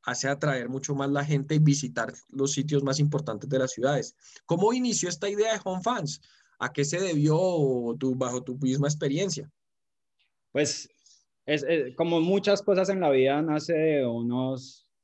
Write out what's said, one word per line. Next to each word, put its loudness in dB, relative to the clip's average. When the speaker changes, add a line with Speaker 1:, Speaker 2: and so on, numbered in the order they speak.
Speaker 1:
hace -4
atraer 0
mucho -4
más -2
la 0
gente 0
y 4
visitar 2
los -2
sitios 0
más 0
importantes -2
de 0
las 0
ciudades. -2
¿Cómo 2
inició -2
esta -4
idea 0
de -6
Home -4
Fans? -4
¿A -2
qué -2
se -4
debió 2
tu, 0
bajo -4
tu -8
misma 0
experiencia? -2
Speaker 2:
Pues, -2
es, 0
es, -2
como 2
muchas 2
cosas 2
en 0
la 2
vida, 4
nace -2
de 2
unos -4